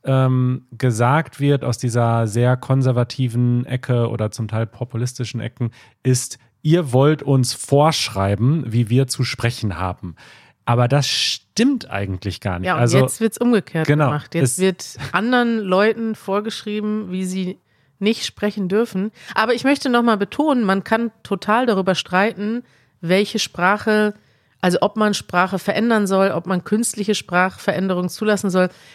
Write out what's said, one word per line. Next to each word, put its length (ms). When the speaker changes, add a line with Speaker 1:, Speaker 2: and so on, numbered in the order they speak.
Speaker 1:
ähm, 640
gesagt 640
wird 240
aus 140
dieser 500
sehr 300
konservativen 1080
Ecke 440
oder 220
zum 160
Teil 180
populistischen 760
Ecken, 300
ist, 340
ihr 320
wollt 300
uns 300
vorschreiben, 1120
wie 220
wir 180
zu 160
sprechen 560
haben. 360
Aber 220
das 200
stimmt 840
eigentlich 500
gar 200
nicht. 80
Speaker 2:
Ja, 80
und 60
Speaker 1:
Also, 180
Speaker 2:
jetzt 200
wird's 180
umgekehrt 500
Speaker 1:
genau, 200
Speaker 2:
gemacht. 280
Jetzt 180
Speaker 1:
es 60
Speaker 2:
wird 380
anderen 480
Leuten 560
vorgeschrieben, 960
wie 140
sie 320
nicht 260
sprechen 440
dürfen. 420
Aber 180
ich 100
möchte 260
nochmal 280
betonen, 460
man 200
kann 280
total 420
darüber 300
streiten, 680
welche 380
Sprache, 760
also 200
ob 140
man 180
Sprache 460
verändern 480
soll, 240
ob 160
man 160
künstliche 520
Sprachveränderung 960
zulassen 400
soll. 200